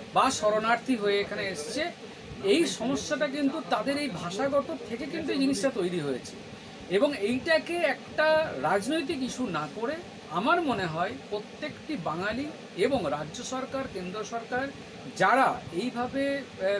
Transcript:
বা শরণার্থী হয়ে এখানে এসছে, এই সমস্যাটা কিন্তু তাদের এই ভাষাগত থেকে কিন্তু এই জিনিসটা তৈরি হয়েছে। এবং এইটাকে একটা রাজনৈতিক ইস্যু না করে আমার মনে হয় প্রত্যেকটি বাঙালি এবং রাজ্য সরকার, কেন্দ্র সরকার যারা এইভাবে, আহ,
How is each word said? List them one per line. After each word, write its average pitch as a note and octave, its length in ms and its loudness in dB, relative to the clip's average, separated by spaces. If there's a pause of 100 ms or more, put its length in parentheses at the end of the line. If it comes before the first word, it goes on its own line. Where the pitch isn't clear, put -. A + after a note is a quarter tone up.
(140)
বা A3+ 160 6
শরণার্থী A3+ 680 2
হয়ে G3+ 240 4
এখানে G3+ 280 -2
এসছে, C#4+ 420 -2 (540)
এই C#4 220 6
সমস্যাটা C#4 600 0
কিন্তু C#4 440 0
তাদের B3+ 280 2
এই D4 100 -2
ভাষাগত C4 680 0 (120)
থেকে A#3 180 -6
কিন্তু D#4 260 -4
এই C#4+ 60 0
জিনিসটা C4+ 360 4
তৈরি F3+ 260 0
হয়েছে। C#3 320 -2 (580)
এবং C4+ 260 4
এইটাকে C4+ 580 2
একটা D#4 800 2 (100)
রাজনৈতিক C4 600 0
ইস্যু B3 240 -2
না D3+ 280 -2
করে A#3 200 -2 (360)
আমার C#4 320 4
মনে G#3+ 240 0
হয় E3+ 260 0 (180)
প্রত্যেকটি C4 720 -6
বাঙালি G3+ 400 -2 (320)
এবং A#3 340 2
রাজ্য D3+ 340 -4
সরকার, C4 400 -4 (100)
কেন্দ্র F#3+ 300 -6
সরকার A#3+ 440 -4 (480)
যারা G#3+ 440 6 (120)
এইভাবে, B3 680 -2
আহ, G3+ 420 -2